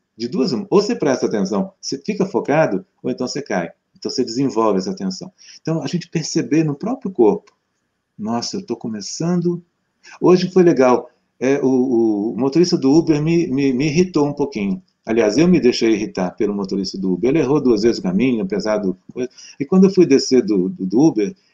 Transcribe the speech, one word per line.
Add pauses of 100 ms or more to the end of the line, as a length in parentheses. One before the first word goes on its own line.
(160)
de
duas,
uma,
ou
você
presta
atenção,
você
fica
focado, (160)
ou
então
você
cai. (260)
Então
você
desenvolve
essa
atenção. (280)
Então
a
gente
perceber
no
próprio
corpo, (640)
"Nossa,
eu
tô
começando." (600)
Hoje
foi
legal, (300)
é,
o,
o,
o
motorista
do
Uber
me,
me,
me
irritou
um
pouquinho. (260)
Aliás,
eu
me
deixei
irritar
pelo
motorista
do
Uber.
Ele
errou
duas
vezes
o
caminho,
apesar
do (140)
coisa. (280)
E
quando
eu
fui
descer
do,
do,
do
Uber, (200)